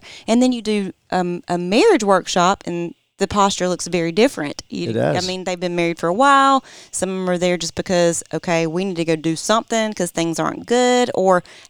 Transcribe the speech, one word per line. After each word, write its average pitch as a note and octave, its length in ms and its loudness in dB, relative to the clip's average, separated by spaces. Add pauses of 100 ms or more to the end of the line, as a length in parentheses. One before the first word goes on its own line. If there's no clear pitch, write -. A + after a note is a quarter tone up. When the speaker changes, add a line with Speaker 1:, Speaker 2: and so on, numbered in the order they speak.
(280)
Speaker 1:
And A#3+ 140 2
then B3+ 100 4
you A#3 120 -6
do, G#3 280 -2 (200)
um, F3+ 360 -2
a F3 120 -2
marriage A3+ 440 4
workshop, F#3+ 600 2
and E3+ 300 -6 (240)
the G3 80 0
posture G3 400 0
looks F3 200 -4
very E3+ 260 -2
different. F3 560 0
You, E3+ 220 -6
Speaker 2:
It - 20 -4
does. D3 300 0
Speaker 1:
I F3+ 40 -6
mean, F#3 160 -6
they've F3+ 160 -6
been F3 160 -4
married E3+ 240 -2
for - 80 -2
a E3+ 60 0
while. C4+ 500 4 (260)
Some - 200 -4
of F#3+ 80 -4
'em F#3 120 -2
are F3+ 80 0
there F3+ 200 0
just E3+ 180 -8
because, F3 480 0 (100)
okay, E3 320 -2
we E3+ 200 -4
need F#3+ 100 -4
to E3 80 -2
go D#3+ 140 0
do D#3+ 180 -2
something G#3+ 580 -2
'cause F3 180 -4
things E3 280 -2
aren't - 260 -6
good, B3 480 2
or, F#3 300 2 (260)